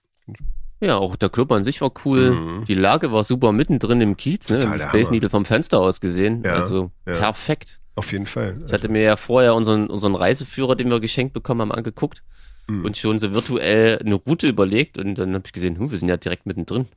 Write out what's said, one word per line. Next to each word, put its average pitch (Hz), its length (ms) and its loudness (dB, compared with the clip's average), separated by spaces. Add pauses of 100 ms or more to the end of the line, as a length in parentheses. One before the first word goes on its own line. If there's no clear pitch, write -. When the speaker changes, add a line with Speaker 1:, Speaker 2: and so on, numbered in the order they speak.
(800)
Speaker 1:
Ja, 156 160 2
auch 95 180 0
der 98 140 0
Club 131 240 0
an 104 100 2
sich 135 160 -4
war 135 120 -2 (120)
cool. 131 280 4
Speaker 2:
Mhm. 85 340 -4
Speaker 1:
Die 101 100 0
Lage 117 380 2
war 107 100 4
super 127 300 2
mittendrin 120 480 2
im 101 160 2
Kiez, - 320 -4
ne? 113 100 2
Speaker 2:
Total 113 140 0
Speaker 1:
Im 76 60 -4
Speaker 2:
der 73 100 -4
Speaker 1:
Space 110 160 4
Speaker 2:
Hammer. - 60 -2
Speaker 1:
Needle 107 180 0
vom 101 160 0
Fenster 113 340 2
aus 92 220 2
gesehen. 101 420 0
Speaker 2:
Ja, 92 120 -2
Speaker 1:
Also 92 360 -2 (160)
Speaker 2:
ja. 87 100 -4
Speaker 1:
perfekt. - 640 -4 (160)
Speaker 2:
Auf - 160 -6
jeden 98 160 -6
Fall. 98 280 -6 (100)
Speaker 1:
Ich 120 80 -2
hatte 110 100 -2
Speaker 2:
Also 110 60 -4
Speaker 1:
mir 107 140 2
ja 107 120 6
vorher 120 400 4
unseren, 107 320 2
unseren 98 280 0
Reiseführer, 127 600 0
den 123 140 -2
wir 120 100 2
geschenkt 127 340 -4
bekommen 117 280 -4
haben, 104 100 -2
angeguckt - 520 -6 (440)
Speaker 2:
Mhm. 98 160 -4
Speaker 1:
und 104 140 -4
schon 110 220 0
so 101 140 -2
virtuell 110 680 2
eine 104 160 0
Route 156 320 0
überlegt 104 500 0
und 98 180 -4
dann 95 200 -4
hab 95 100 -6
ich - 80 -20
gesehen, 87 260 -4
hm, 139 120 -4
wir 104 80 -6
sind 87 100 0
ja 87 80 2
direkt - 280 -8
mittendrin. 95 520 -4